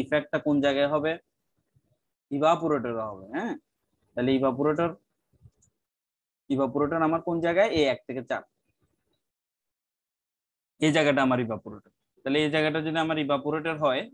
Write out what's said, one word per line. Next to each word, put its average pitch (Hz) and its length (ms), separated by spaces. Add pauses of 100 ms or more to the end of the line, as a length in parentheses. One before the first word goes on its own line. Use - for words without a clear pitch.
ইফেক্টটা 151 340 (100)
কোন 147 80 (100)
জায়গায় 143 280
হবে? 156 180 (1300)
ইভাপোরেটরে 143 720
হবে। 95 160 (100)
হ্যাঁ, 202 180 (600)
তাহলে 123 260
ইভাপোরেটর, 147 500 (1700)
ইভাপোরেটর 143 520
আমার 165 200
কোন 170 80 (100)
জায়গায়? 185 320
এই 151 160
এক - 140
থেকে 127 220
চার, 110 140 (2500)
এই 156 100
জায়গাটা 143 320
আমার 127 200
ইভাপোরেটর। 107 440 (300)
তাহলে 139 240
এই 147 100
জায়গাটা 156 320
যদি 160 180
আমার 160 200
ইভাপোরেটর 151 580
হয়, 143 180 (120)